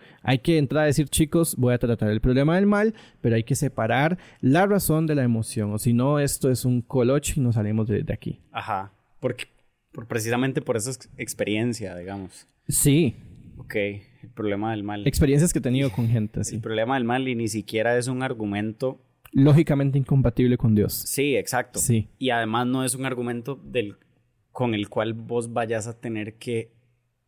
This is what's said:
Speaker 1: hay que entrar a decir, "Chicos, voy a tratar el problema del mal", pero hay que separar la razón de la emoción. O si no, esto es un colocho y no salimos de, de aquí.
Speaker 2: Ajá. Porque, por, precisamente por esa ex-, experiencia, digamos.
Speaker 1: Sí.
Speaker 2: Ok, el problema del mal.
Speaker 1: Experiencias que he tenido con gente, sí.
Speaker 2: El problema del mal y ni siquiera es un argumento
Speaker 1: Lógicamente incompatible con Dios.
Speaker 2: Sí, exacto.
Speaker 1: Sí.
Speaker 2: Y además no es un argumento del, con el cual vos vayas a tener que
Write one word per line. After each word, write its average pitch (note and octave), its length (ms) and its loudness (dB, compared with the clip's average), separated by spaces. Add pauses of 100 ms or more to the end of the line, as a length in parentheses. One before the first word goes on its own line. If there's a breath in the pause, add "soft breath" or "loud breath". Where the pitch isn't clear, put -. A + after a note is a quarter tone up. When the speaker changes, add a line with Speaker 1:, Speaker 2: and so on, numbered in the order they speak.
(220 loud breath)
Speaker 1:
hay C3 180 0
que E3 180 2
entrar D3 240 2
a D3+ 40 4
decir, C#3+ 220 2
"Chicos, E3 480 0
voy B2 180 2
a B2 40 2
tratar A2 320 0
el A2 100 0
problema C#3 360 2
del G3+ 100 2
mal", G#3 280 2 (260 loud breath)
pero A2+ 160 2
hay A2+ 80 0
que C#3+ 100 -2
separar C3+ 640 0 (220 loud breath)
la D#3 260 4
razón E3 400 2
de D#3 80 0
la C#3 80 2
emoción. A2 500 -2
O G#2+ 60 -2
si A#2 140 0
no, C3+ 260 2
esto C#3 320 0
es B2 140 0
un B2 180 0
colocho C3 540 0
y D#3 60 0
no A#2+ 100 2
salimos A2 360 0
de, G2+ 140 0
de - 100 -4
aquí. - 280 -8 (100)
Speaker 2:
Ajá. G#2 420 -6 (280)
Porque, A#2 260 -6 (460)
por, A2+ 160 -14
precisamente B2 520 -2
por A#2 160 -2
esa A2 140 -4
ex-, - 260 -14
experiencia, G#2+ 800 -4
digamos. F#2+ 520 -12 (200)
Speaker 1:
Sí. C#3+ 480 2 (400)
Speaker 2:
Ok, - 200 -10
el G2+ 580 -6
problema G#2+ 380 -4
del G#2 100 -6
mal. G#2 240 -6
Speaker 1:
Experiencias D3 460 2
que D#3 80 -2
he - 20 -4
tenido C3 280 0
con A#2 180 -2
gente, G#2+ 360 0
sí. - 120 -8
Speaker 2:
El G#2 40 -8
problema A2 340 -2
del B2+ 100 0
mal B2+ 240 -2
y B2+ 60 -2
ni A#2 140 -2
siquiera A2 480 0
es A#2+ 120 0
un B2+ 140 -4
argumento A2 800 -4 (320)
Speaker 1:
Lógicamente C#3 680 4
incompatible B2 600 4
con A2 160 4
Dios. G#2 180 4
Speaker 2:
Sí, C#3 440 -2
exacto. B2 420 -4
Speaker 1:
Sí. A2+ 300 2 (100)
Speaker 2:
Y B2+ 120 0
además A#2 360 0
no C3 180 0
es B2+ 100 -2
un C3+ 120 -6
argumento A#2+ 560 -6
del, G#2 340 -6 (540)
con A#2+ 240 -2
el G#2 140 -2
cual A2+ 260 -2
vos A#2 380 -6
vayas A2+ 340 -4
a A#2 140 -12
tener A2 380 -8
que A2+ 340 -6 (560)